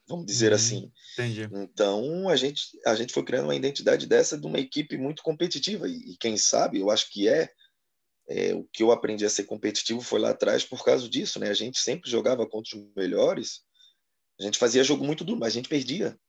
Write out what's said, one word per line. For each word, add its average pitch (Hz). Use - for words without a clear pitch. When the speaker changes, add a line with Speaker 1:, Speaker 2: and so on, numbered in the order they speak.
Speaker 1:
vamos 170
dizer 110
Speaker 2:
Uhum. 104
Speaker 1:
assim. -
Speaker 2:
Entendi. 110
Speaker 1:
Então, 107
a 165
gente, 139
a 117
gente 113
foi 139
criando 131
uma 101
identidade -
dessa -
de 151
uma 156
equipe 208
muito 139
competitiva. 165
E, -
e -
quem 110
sabe, -
eu 98
acho 107
que 101
é, 107
é, 92
o 90
que -
eu 113
aprendi 107
a 104
ser 101
competitivo 110
foi 113
lá 113
atrás 123
por -
causa 127
disso, 135
né? 104
A 104
gente 117
sempre -
jogava 117
contra 107
os 104
melhores, 95
a -
gente 104
fazia 127
jogo 139
muito 160
duro, 214
mas 113
a 117
gente 127
perdia. 143